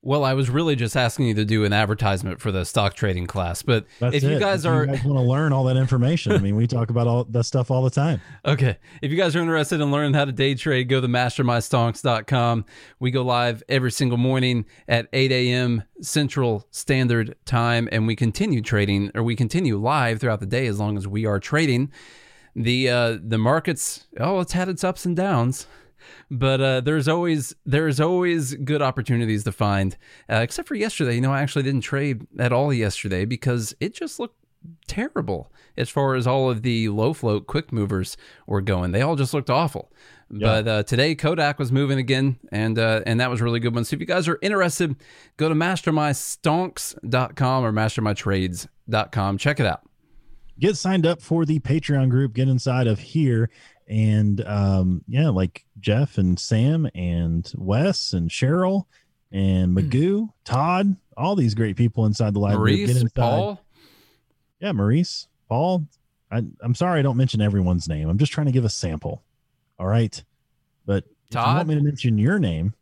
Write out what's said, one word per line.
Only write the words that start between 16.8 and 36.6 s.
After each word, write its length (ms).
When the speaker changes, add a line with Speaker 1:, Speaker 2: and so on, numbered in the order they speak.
Speaker 1:
Time, 480
and 140
we 100
continue 460
trading, 520
or 80
we 140
continue 400
live 440
throughout 200
the 60
day 200
as 120
long 180
as 100
we 200
are 120
trading. 520
The, 320
uh, 340
the 160
markets, 680
oh, 220
it's 120
had 180
its 120
ups 220
and 100
downs. 520
But, 320
uh, 200
there's 260
always, 480
there's 360
always 540
good 280
opportunities 600
to 80
find, 440
uh, 80
except 300
for 80
yesterday. 400
You 60
know, 120
I 100
actually 200
didn't 200
trade 440
at 140
all 200
yesterday 520
because 540
it 160
just 240
looked 180
terrible 640
as 140
far 260
as 100
all 240
of 120